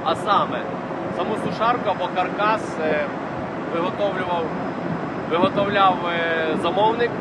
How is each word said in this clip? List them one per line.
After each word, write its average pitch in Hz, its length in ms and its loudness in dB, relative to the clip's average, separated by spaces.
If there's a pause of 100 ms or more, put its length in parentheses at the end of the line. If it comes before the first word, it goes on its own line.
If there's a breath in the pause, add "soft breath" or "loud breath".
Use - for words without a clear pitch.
а 160 120 0
саме 151 440 2 (580)
саму 208 180 0 (100)
сушарку 220 440 2
або 180 260 0
каркас, 190 680 0
е, 151 220 2 (680)
виготовлював, 185 680 0 (880)
виготовляв, 190 640 4 (100)
е, 165 540 0
замовник. 220 600 2